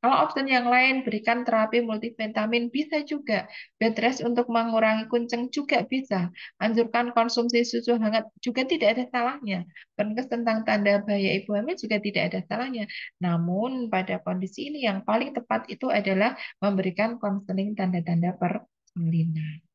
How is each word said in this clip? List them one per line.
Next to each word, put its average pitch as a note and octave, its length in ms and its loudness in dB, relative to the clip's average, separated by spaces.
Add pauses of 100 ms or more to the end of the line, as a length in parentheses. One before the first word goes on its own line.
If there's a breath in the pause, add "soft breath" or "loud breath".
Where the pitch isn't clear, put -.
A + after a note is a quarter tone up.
Kalau C4 240 4
opsi D4 240 -2
yang B3 160 4
lain, B3+ 400 4
berikan A#3 400 0
terapi A#3 400 2
multivitamin, A3 880 -2
bisa D4 320 -2
juga. C#4+ 400 -2 (320 loud breath)
Bed A3+ 240 2
rest B3 240 0
untuk A#3+ 240 0
mengurangi A3+ 560 2
kunceng A#3+ 480 -2
juga C#4+ 320 0
bisa. G3 480 -2 (240 loud breath)
Anjurkan A#3 560 2
konsumsi A#3 480 2
susu A#3 400 0
hangat A3 240 0 (160)
juga B3 240 -2
tidak D#4 320 2
ada B3+ 160 -2
salahnya. A#3+ 560 -2 (240 loud breath)
Penkes G#3+ 400 -2
tentang A3+ 320 0
tanda G3+ 320 4
bahaya G3+ 400 0
ibu G3 160 -4
hamil A#3+ 240 -2
juga G#3+ 240 -2
tidak G3+ 320 -2
ada F#3+ 60 -2 (100)
salahnya. A#3 400 -6 (320 loud breath)
Namun G3 720 0
pada F#3 240 -2
kondisi F#3+ 560 -6
ini D4 80 -6
yang G3 240 -2
paling B3 320 0
tepat B3 320 -4
itu - 240 -8
adalah G3+ 400 2 (240 loud breath)
memberikan G3 640 0
konseling G3 560 -2
tanda-tanda F3 560 0
persalinan. E3 1300 -2 (140)